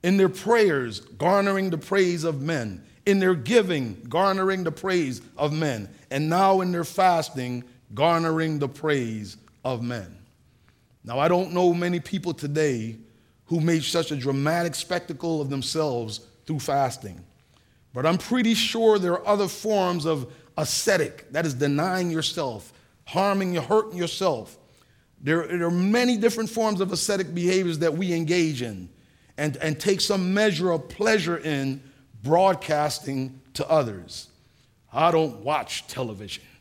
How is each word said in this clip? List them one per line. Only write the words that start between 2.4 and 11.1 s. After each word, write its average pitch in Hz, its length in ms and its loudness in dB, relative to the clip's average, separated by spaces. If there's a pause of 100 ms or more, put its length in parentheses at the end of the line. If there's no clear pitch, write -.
men. 123 420 -4 (220)
In 196 140 4
their 185 160 4
giving, 156 760 0
garnering 190 560 0
the 160 80 -2
praise 165 480 -2 (160)
of 147 160 0
men. 139 380 -2 (200)
And 151 200 0
now 190 320 4
in 180 100 -2
their 170 120 -2
fasting, 139 800 0 (280)
garnering 160 680 2
the 139 80 -2
praise 113 680 -4 (260)
of 127 200 -4
men. 104 340 -10 (880)
Now, 120 140 -4